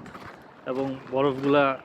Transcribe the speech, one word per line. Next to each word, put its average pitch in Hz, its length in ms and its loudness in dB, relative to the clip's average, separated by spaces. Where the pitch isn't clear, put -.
এবং 135 280 -4
বরফগুলা 139 760 2